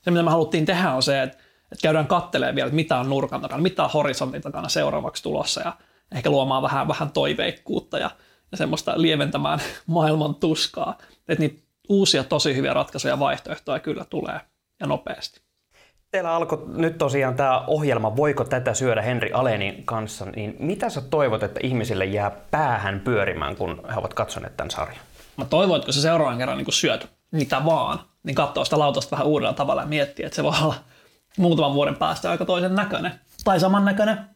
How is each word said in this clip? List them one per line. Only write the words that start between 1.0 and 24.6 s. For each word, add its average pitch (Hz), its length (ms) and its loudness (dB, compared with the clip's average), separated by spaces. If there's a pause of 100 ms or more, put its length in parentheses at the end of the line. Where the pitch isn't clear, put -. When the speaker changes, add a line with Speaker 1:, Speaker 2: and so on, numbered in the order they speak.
Speaker 1:
se, 139 200 2
että, 127 160 -6 (340)
että - 100 -10
käydään 156 240 4
kattelemaan 139 480 0
vielä, 135 120 0
että 135 100 -2
mitä 156 220 0
on 131 120 -2
nurkan 135 300 -2
takana, 135 220 -4
mitä 175 220 2
on 135 60 0
horisontin 143 520 0
takana 147 260 -8
seuraavaksi 147 540 -2
tulossa, 147 380 -2
ja 170 120 -6 (420)
ehkä 131 160 0
luomaan 135 320 2
vähän, 139 260 0
vähän 147 220 -2
toiveikkuutta - 880 -2
ja, - 120 -4 (420)
ja 185 40 -10
semmoista - 400 -2
lieventämään 143 640 0 (180)
<laughs> - 100 -16
maailman 156 480 2
tuskaa. - 640 -2 (300)
Että 156 140 0
niitä 151 200 -2 (260)
uusia 196 360 4
tosi 143 320 0
hyviä 135 180 0
ratkaisuja 139 400 0
ja 131 40 -2
vaihtoehtoja 139 600 -2
kyllä - 240 -6
tulee, - 360 -6 (400)
ja 143 60 -4
nopeasti. - 540 -6 (720)
Speaker 2:
Teillä 175 240 0
alkoi 160 300 0 (120)
nyt 165 220 0
tosiaan 135 380 2
tää 131 300 4
ohjelma 120 500 2
Voiko 147 280 2
tätä 127 300 0
syödä 113 280 2
Henri 113 300 -2
Alenin 107 520 0
kanssa, 110 400 -6
niin 104 340 -8
mitä 196 320 -4
sä 151 100 -6
toivot, 127 420 0
että 98 200 -4
ihmisille 110 420 0
jää 101 260 0 (200)
päähän 104 500 0
pyörimään, 95 560 0
kun 85 260 -6 (120)
he - 40 -2
ovat - 160 -6
katsoneet - 420 -6
tän 73 140 -6